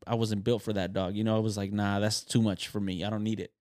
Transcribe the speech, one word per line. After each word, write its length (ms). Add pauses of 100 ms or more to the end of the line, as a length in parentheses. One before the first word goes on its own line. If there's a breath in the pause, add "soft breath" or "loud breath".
I 100
wasn't 280
built 180
for 100
that 200
dog. 240
You 80
know, 120
I 40
was 160
like, 160
"Nah, 280
that's 220
too 200
much 260
for 120
me. 240
I 60
don't 140
need 160
it. 200